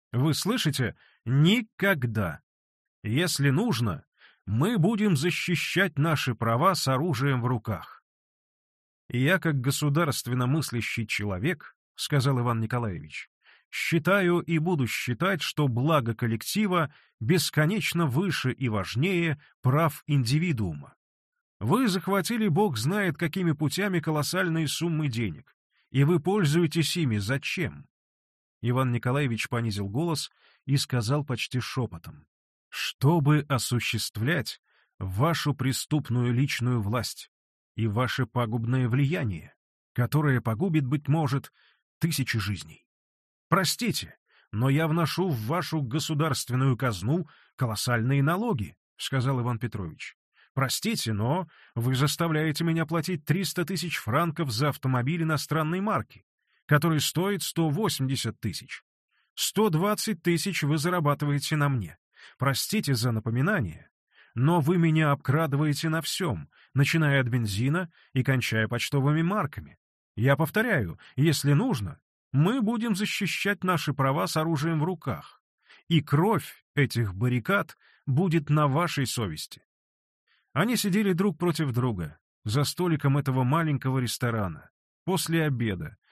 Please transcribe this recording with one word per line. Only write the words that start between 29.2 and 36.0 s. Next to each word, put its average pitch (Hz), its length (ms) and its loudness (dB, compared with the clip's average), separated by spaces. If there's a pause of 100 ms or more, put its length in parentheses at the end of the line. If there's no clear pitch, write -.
понизил 107 400 -2
голос 151 420 -2 (360)
и 135 100 2
сказал 131 480 0
почти 123 340 -6
шёпотом: 82 680 -8 (420)
«Чтобы 147 800 2
осуществлять 120 1120 -2 (380)
вашу 127 520 0
преступную 131 800 -2